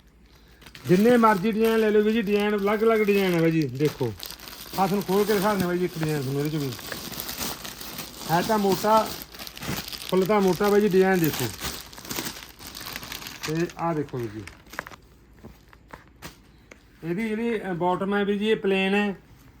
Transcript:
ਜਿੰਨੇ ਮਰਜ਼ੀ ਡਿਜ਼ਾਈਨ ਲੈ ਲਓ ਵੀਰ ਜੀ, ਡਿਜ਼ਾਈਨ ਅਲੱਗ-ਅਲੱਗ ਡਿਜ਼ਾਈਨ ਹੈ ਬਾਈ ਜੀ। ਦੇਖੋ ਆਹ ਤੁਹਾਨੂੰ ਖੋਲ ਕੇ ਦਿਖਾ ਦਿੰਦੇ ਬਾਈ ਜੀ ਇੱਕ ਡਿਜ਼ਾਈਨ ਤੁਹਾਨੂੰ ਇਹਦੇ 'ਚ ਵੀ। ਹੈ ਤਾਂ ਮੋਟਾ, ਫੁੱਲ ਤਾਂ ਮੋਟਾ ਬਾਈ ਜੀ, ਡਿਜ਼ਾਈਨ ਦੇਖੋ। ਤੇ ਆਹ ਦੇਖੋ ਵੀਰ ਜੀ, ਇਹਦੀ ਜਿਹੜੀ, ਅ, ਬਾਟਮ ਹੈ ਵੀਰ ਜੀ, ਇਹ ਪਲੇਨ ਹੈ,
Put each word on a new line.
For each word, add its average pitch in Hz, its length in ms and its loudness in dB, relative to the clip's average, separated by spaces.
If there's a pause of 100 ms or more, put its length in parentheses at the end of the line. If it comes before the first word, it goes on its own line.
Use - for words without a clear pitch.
(880)
ਜਿੰਨੇ 208 300 6
ਮਰਜ਼ੀ 220 340 4
ਡਿਜ਼ਾਈਨ 226 280 2
ਲੈ 214 120 4
ਲਓ 214 100 6
ਵੀਰ 214 120 2
ਜੀ, 233 80 2
ਡਿਜ਼ਾਈਨ 208 340 0
ਅਲੱਗ-ਅਲੱਗ 214 440 2
ਡਿਜ਼ਾਈਨ 202 340 4
ਹੈ 165 80 2
ਬਾਈ 165 100 4
ਜੀ। 160 100 2
ਦੇਖੋ 131 520 -2 (680)
ਆਹ 190 80 2
ਤੁਹਾਨੂੰ 190 160 0
ਖੋਲ 196 220 2
ਕੇ 214 80 2
ਦਿਖਾ 202 160 2
ਦਿੰਦੇ 190 180 0
ਬਾਈ 175 100 0
ਜੀ 180 80 0
ਇੱਕ 170 140 -6
ਡਿਜ਼ਾਈਨ 151 220 -2
ਤੁਹਾਨੂੰ 139 240 -2
ਇਹਦੇ 156 120 -4
'ਚ 151 40 -2
ਵੀ। 135 100 -4 (1600)
ਹੈ 175 100 4
ਤਾਂ 214 160 2
ਮੋਟਾ, 208 500 2 (1040)
ਫੁੱਲ 185 160 2
ਤਾਂ 208 160 4
ਮੋਟਾ 190 280 2
ਬਾਈ 202 120 6
ਜੀ, 208 80 4
ਡਿਜ਼ਾਈਨ 190 300 4
ਦੇਖੋ। 143 260 0 (2000)
ਤੇ 165 180 -2 (120)
ਆਹ 165 180 -2
ਦੇਖੋ 143 220 -4
ਵੀਰ 117 120 -6
ਜੀ, 104 140 -12 (2500)
ਇਹਦੀ 175 260 -2
ਜਿਹੜੀ, 226 300 -2
ਅ, 190 140 -6
ਬਾਟਮ 180 420 0
ਹੈ 202 100 2
ਵੀਰ 202 120 0
ਜੀ, 208 120 0
ਇਹ 220 60 4
ਪਲੇਨ 196 400 2
ਹੈ, 208 200 0 (440)